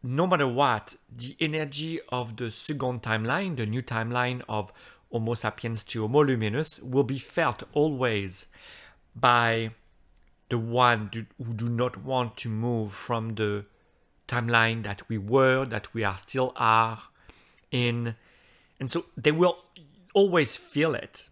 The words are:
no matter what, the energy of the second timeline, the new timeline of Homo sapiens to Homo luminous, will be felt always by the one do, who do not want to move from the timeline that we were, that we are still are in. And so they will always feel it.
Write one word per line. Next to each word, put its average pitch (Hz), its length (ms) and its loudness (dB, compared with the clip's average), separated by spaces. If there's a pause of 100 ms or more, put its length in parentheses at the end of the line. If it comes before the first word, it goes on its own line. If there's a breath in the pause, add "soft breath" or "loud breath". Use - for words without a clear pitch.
no 135 240 0
matter 165 220 4
what, 123 480 0 (180)
the 120 280 -12
energy 156 640 -4
of 117 300 -6
the 120 120 -4
second 127 520 -4
timeline, 123 560 -2
the 113 80 -2
new 113 160 -2
timeline 123 680 -2
of 107 240 -4 (400 loud breath)
Homo 117 220 -2
sapiens 113 500 -4
to 113 200 -6
Homo 131 200 4
luminous, 123 560 0
will 135 240 0
be 131 160 -2
felt 131 440 -4 (100)
always 123 720 0 (680 loud breath)
by 117 580 2 (760)
the 120 100 -2
one 117 540 2
do, 113 140 -8 (120)
who 117 160 -6
do 113 140 -4
not 120 300 -2
want 127 400 -2
to - 100 -8
move 110 460 -2
from 113 420 -4
the 104 300 -2 (640)
timeline 113 540 2
that 101 260 -8
we 113 80 -2
were, 131 480 4
that 113 280 -8
we 110 120 -2
are 95 120 -2
still 127 380 -2
are 113 460 4 (680 soft breath)
in. 120 460 0 (640 soft breath)
And 135 100 -6
so 170 180 -4 (100)
they 151 160 2
will 170 240 4 (560)
always 190 420 4
feel 147 400 0
it. - 360 -12